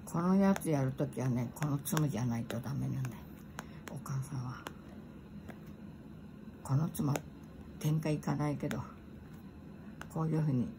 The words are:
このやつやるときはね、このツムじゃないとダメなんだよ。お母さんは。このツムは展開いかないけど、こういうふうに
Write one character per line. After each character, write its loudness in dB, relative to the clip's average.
こ 0
の 6
や 10
つ 2
や 6
る 4
と 2
き -4
は 4
ね、 2
こ 2
の 4
ツ -2
ム 6
じ 0
ゃ 2
な 2
い -2
と -2
ダ -2
メ 0
な 0
ん 0
だ -4
よ。 -10
お -6
母 -2
さ -6
ん -2
は。 -6
こ 2
の 4
ツ -2
ム 4
は 4
展 4
開 2
い -2
か 0
な 2
い 0
け -2
ど、 0
こ 0
う 4
い 4
う 4
ふ 4
う 6
に 4